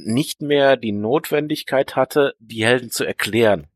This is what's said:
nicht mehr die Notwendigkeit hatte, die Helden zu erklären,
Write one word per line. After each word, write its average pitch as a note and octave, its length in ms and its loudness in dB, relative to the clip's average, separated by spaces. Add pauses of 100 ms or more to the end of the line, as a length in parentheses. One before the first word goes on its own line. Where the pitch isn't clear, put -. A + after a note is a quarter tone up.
nicht A#2+ 380 -4
mehr C#3 340 2
die A2+ 140 -6
Notwendigkeit C#3+ 1040 -2
hatte, C#3 460 0
die A2 240 -6
Helden B2 260 2
zu - 140 -4
erklären, G#2 720 2